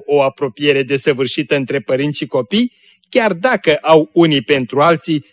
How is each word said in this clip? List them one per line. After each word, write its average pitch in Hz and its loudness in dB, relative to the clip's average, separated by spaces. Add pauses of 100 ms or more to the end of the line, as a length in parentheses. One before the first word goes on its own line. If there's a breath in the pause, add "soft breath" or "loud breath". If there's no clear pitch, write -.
o 143 0
apropiere 135 -2
desăvârșită 135 -4
între 135 -4
părinți 139 -4
și 156 -8
copii, 202 -2 (380 soft breath)
chiar 220 0
dacă 185 0
au 156 4
unii 156 2
pentru 131 0
alții 156 0